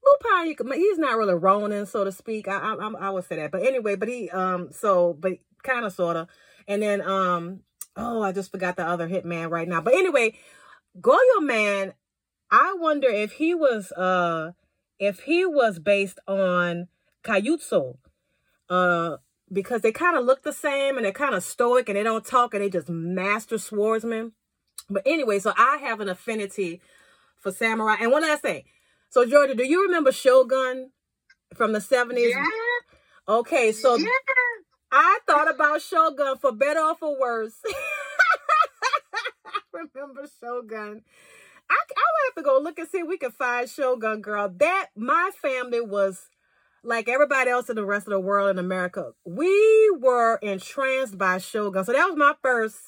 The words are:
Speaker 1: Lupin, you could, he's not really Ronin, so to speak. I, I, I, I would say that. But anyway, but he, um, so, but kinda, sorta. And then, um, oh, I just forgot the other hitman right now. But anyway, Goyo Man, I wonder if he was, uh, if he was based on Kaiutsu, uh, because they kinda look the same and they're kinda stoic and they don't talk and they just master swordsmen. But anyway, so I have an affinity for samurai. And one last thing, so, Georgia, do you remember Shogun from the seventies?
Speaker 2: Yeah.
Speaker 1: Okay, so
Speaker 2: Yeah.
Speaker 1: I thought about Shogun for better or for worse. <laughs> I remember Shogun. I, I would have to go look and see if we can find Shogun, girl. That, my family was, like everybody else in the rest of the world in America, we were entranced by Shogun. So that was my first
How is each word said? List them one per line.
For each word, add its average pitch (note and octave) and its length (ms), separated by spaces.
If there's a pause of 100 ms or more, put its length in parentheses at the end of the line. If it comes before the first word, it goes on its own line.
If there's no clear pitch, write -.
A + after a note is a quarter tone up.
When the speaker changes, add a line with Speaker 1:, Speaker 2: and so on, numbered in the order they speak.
Speaker 1:
Lupin, A4+ 440
you D#4 60
could, A#3+ 200
he's F#4 240
not C#4+ 180
really G3+ 180
Ronin, G3+ 520
so G3+ 180
to F#3+ 80
speak. G#3+ 340
I, G3 120
I, G#3+ 160
I, G#3+ 160 (160)
I G3 40
would F#3 140
say E3+ 120
that. D3+ 160
But F#3 100
anyway, A3 340
but G3+ 120
he, A#3+ 220
um, F#3 420
so, F3+ 460
but F#3 140 (320)
kinda, A#3+ 260
sorta. E3+ 380 (400)
And G3+ 140
then, G3+ 180
um, F3+ 600 (360)
oh, A3+ 260
I F#3+ 100
just F#3+ 180
forgot F3+ 260
the F3 100
other E3+ 220
hitman E3+ 420
right E3+ 160
now. E3+ 140
But A#3 140
anyway, C#4+ 400 (680)
Goyo G4+ 400
Man, G#3 540 (560)
I D4+ 280
wonder D4 300
if G#3 240
he D#4+ 220
was, B3 380
uh, F3 600 (460)
if G3 220
he E4+ 260
was A#3+ 320
based G3 400 (100)
on F3+ 600 (360)
Kaiutsu, G3+ 720 (720)
uh, F3 480 (360)
because G3 300
they A3+ 100
kinda E4+ 280
look B3 220
the D4+ 100
same C#4 440
and A#3 80
they're G3 80
kinda B3 280
stoic A#3+ 480
and G3+ 80
they G#3 60
don't A3 220
talk A#3+ 280
and G3+ 120
they G3+ 40
just F#3 200
master F#3 680
swordsmen. A3 720 (580)
But G3+ 160
anyway, C4 320
so G3 180
I B3+ 200
have A#3+ 240
an G3+ 80
affinity G3 720 (580)
for F#3+ 140
samurai. A3 480
And A#3 100
one D4+ 120
last D4+ 200
thing, F3 220 (460)
so, B3 140
Georgia, C4+ 300
do A#3+ 100
you E4+ 200
remember E4 280
Shogun C4 800 (640)
from A3 180
the G#3+ 80
seventies? A#3+ 540
Speaker 2:
Yeah. A4 1040
Speaker 1:
Okay, A#3 360
so A#3+ 240
Speaker 2:
Yeah. E4 100 (840)
Speaker 1:
I D#4+ 340
thought D#4 260
about D4+ 300
Shogun C#4+ 560
for C4 140
better C#4+ 280
or D#4 140
for C#4+ 240
worse. A#3 420
<laughs> - 60 (1900)
I G4+ 60 (340)
remember C4+ 280 (180)
Shogun. A3 600 (680)
I, F4 60
I - 0
would D#5+ 540
have - 80
to E4 60
go C4+ 200
look D#4+ 160
and E4 100
see F#4+ 100
if E4+ 100
we F4+ 100
can B3 140
find B3 360
Shogun, A3 540
girl. G#3 260 (100)
That, F4 380
my D#4 340 (120)
family B3+ 380
was, G3 480 (560)
like A#3 240
everybody C4 420
else B3 180
in A#3+ 80
the G#3 80
rest G3+ 220
of G#3+ 60
the G3 80
world G3 300
in F#3 80
America, F3+ 520 (140)
we G4+ 760
were A#3 420
entranced A3 800
by F#3 200
Shogun. G3 460
So A#3+ 80
that D4+ 140
was F4+ 100
my D4 260
first A#3 340 (120)